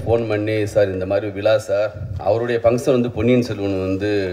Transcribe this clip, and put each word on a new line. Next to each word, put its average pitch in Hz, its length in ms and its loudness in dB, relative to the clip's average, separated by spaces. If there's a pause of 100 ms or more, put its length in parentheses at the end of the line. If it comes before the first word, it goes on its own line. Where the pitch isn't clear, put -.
ஃபோன் 113 220 2
பண்ணி, 107 380 0
"சார், 101 260 2
இந்த 92 140 -4
மாதிரி 101 240 0
விழா 104 280 2
சார், 104 340 -2 (260)
அவருடைய 117 460 0
ஃபங்க்ஷன் 123 340 4
வந்து 120 140 0
பொன்னியின் 117 300 2
செல்வன் 98 380 -2
வந்து 95 300 -2 (240)